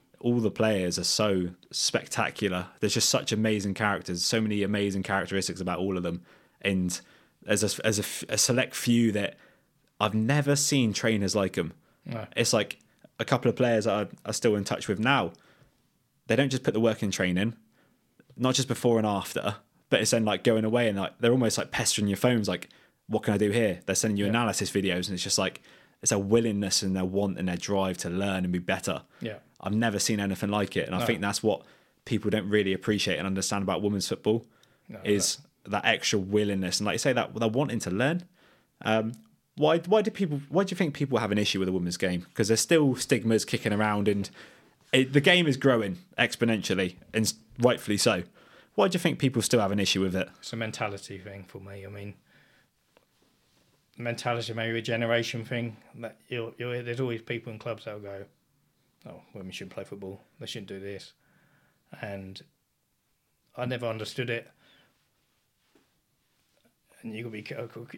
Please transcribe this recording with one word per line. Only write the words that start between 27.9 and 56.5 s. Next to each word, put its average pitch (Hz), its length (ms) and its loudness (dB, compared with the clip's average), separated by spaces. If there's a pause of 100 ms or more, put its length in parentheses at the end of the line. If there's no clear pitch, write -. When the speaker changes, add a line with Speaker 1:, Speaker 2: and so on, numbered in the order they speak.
Speaker 1:
to 90 120 -6
learn 95 340 -2
and 90 80 -2
be 90 60 0
better. 92 440 -4 (180)
Speaker 2:
Yeah. 110 180 -8 (220)
Speaker 1:
I've 101 140 -4
never 110 240 2
seen 104 220 0
anything 101 300 -2
like 104 260 -2
it, 92 100 -2
and - 80 -6
I 95 60 0
Speaker 2:
No. 120 60 -2
Speaker 1:
think 110 140 -6
that's 101 220 -4
what 107 200 0 (420)
people 107 260 -2
don't 101 180 -2
really 101 260 2
appreciate 101 440 -2
and 87 80 -4
understand 95 360 -2
about 92 200 -2
women's 101 240 0
football 110 400 -2 (420)
Speaker 2:
No, 107 140 -16
Speaker 1:
is 101 360 0 (260)
Speaker 2:
no. 98 80 -12
Speaker 1:
that 101 140 0
extra 110 320 2
willingness, 98 600 0
and, 104 80 -4
like 90 80 0
you 101 40 -2
say, 131 160 2
that 117 200 -2
they're 113 140 2
wanting 117 320 0
to 98 100 -6
learn. 139 340 0 (580)
Um, 110 320 0 (420)
why, 156 220 4
why 185 240 4
do 214 80 0
people, 151 400 -2
why 190 140 2
do 190 60 -6
you 180 60 -6
think 156 180 0
people 131 240 0
have 107 140 0
an 104 60 2
issue 104 200 2
with 95 80 0
the 92 60 0
women's 87 240 -2
game? 90 380 0
'Cause 101 140 2
there's 110 120 4
still 151 340 4
stigmas 113 520 2
kicking 110 260 -2
around, 104 340 2
and 101 220 0 (640)
it, 131 220 4
the 147 60 6
game 180 260 6
is 135 100 2
growing 107 420 2 (200)
exponentially, 104 800 2 (180)
and 110 100 2
s-, - 100 -2 (240)
rightfully 120 380 2
so. 98 260 2 (540)
Why 208 100 6
do 180 80 2
you 180 60 0
think 147 180 0
people 127 240 0
still 120 160 2
have 101 140 2
an 101 80 0
issue 95 200 2
with 95 140 0
it? 92 140 -2 (100)
Speaker 2:
It's - 140 -14
a 117 40 -8
mentality 107 600 -8
thing 98 300 -16
for - 100 -16
me. 98 260 -16
I 98 40 -14
mean, 101 260 -12 (1800)
mentality, 117 560 -4
maybe 113 260 -4
a 113 40 -6
generation 117 640 -2
thing. 117 320 -6 (200)
That 113 200 -12 (120)
you'll, 117 300 -8